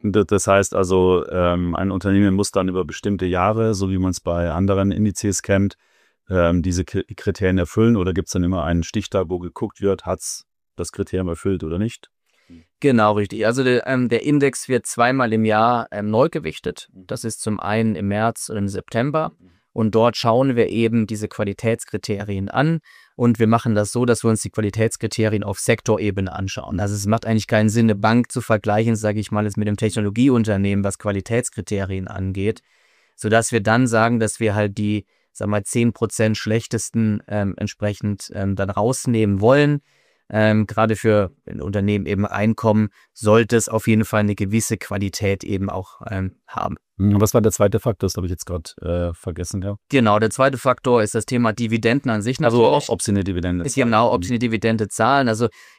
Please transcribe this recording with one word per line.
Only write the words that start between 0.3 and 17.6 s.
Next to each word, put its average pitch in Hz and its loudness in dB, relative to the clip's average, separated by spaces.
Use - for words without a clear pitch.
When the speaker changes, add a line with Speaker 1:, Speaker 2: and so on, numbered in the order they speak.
Speaker 1:
heißt 98 4
also, 92 4
ähm, 87 0
ein 95 -2
Unternehmen 98 2
muss 101 0
dann 95 2
über 92 -2
bestimmte 92 -4
Jahre, 107 2
so 95 -2
wie 95 0
man's 92 -2
bei 85 -2
anderen 98 2
Indizes 104 -2
kennt, 98 0
ähm, 87 2
diese 87 -2
K-, 95 -4
Kriterien 95 -2
erfüllen? 110 2
Oder 92 0
gibt's 90 -4
dann 90 -2
immer 90 -2
einen 85 0
Stichtag, 98 -4
wo 90 -4
geguckt 90 -10
wird, 98 -2
hat's - -8
das - -8
Kriterium 92 -4
erfüllt 87 -4
oder 80 -6
nicht? 110 -6
Speaker 2:
Genau, 113 4
richtig. 104 -2
Also 120 2
der, 123 2
ähm, 127 0
der 117 0
Index 143 0
wird 123 0
zweimal 120 0
im 110 2
Jahr, 113 2
ähm, 104 -6
neu 127 2
gewichtet. - -8
Speaker 1:
Mhm. 92 -20
Speaker 2:
Das - -8
ist 113 -8
zum 107 -4